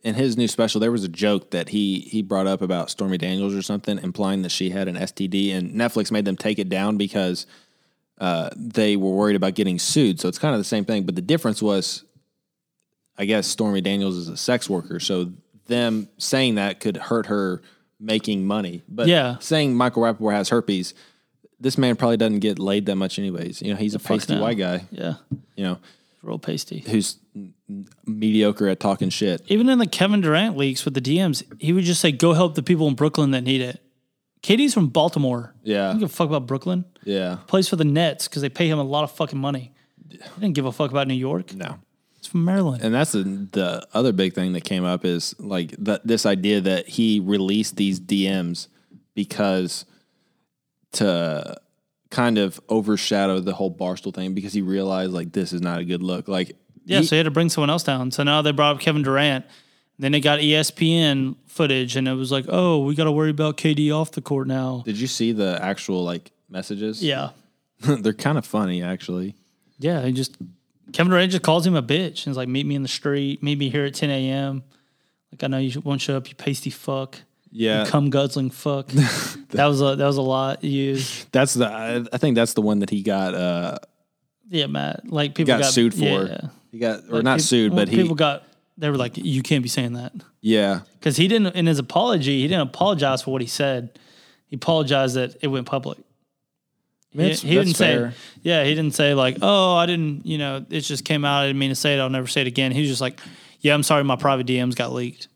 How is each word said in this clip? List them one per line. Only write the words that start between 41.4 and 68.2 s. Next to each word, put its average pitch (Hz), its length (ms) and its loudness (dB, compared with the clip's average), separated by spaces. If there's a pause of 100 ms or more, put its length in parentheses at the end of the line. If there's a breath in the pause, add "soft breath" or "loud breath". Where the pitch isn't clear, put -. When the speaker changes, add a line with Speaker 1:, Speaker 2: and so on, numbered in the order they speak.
Speaker 1:
No. - 220 -10 (420)
Speaker 2:
It's - 100 -20
from 170 160 0
Maryland. 175 380 0
Speaker 1:
And 113 120 0
that's 147 180 2
the, 101 100 0 (300)
the 90 400 -2
other 123 200 2
big 92 200 2
thing 90 220 -2
that 85 100 -6
came 95 180 -2
up 90 220 -2
is, 87 340 -2
like, 92 400 -6
that, 101 280 -2
this 110 180 2
idea 101 380 2
that 92 260 0
he 110 320 2
released 98 560 0
these 98 220 0
D 95 300 0
Ms 87 400 -4 (460 soft breath)
because 95 680 -2 (1080)
to 85 640 -2 (540)
kind 120 280 2
of 95 300 0
overshadow 101 720 0
the 92 140 -4
whole 95 200 -2
Barstool 92 400 -6
thing 92 200 -6
because 98 180 -8
he 101 100 -2
realized, 95 500 -2
like, 85 200 -6
this 92 200 -2
is 87 80 -4
not 87 200 -2
a 85 40 -6
good 87 180 -4
look. 90 260 -4
Like, 92 280 -4 (300)
Speaker 2:
Yeah, 190 140 4
Speaker 1:
he 165 60 4
Speaker 2:
so 156 100 2
he - 20 4
had 160 60 2
to 156 60 0
bring 165 180 2
someone 151 220 0
else 156 120 -2
down. 127 280 -2
So 147 120 -4
now 147 200 2
they 147 100 2
brought 147 240 2
up 139 40 -10
Kevin 151 220 2
Durant. 135 420 2 (540 soft breath)
Then 139 140 0
they 147 80 4
got 147 220 4
E 151 120 4
S 151 160 2
P 165 260 2
N 139 400 2 (100)
footage, 131 500 0
and 131 120 0
it 131 60 -2
was 131 180 -2
like, 135 160 -2
"Oh, 180 320 4
we 139 160 0
gotta 156 160 2
worry 156 180 2
about 151 260 0
K 156 180 2
D 147 180 2
off 156 180 -2
the - 100 -8
court 135 280 -2
now." 131 360 -4
Speaker 1:
Did 107 140 -4
you 123 80 -4
see 117 260 0
the 98 300 0
actual, 95 420 -2
like, 87 280 -8 (180)
messages? 104 520 -8
Speaker 2:
Yeah. 135 280 -4 (240)
Speaker 1:
<laughs> - 260 -20
They're 110 320 2
kinda 143 300 -2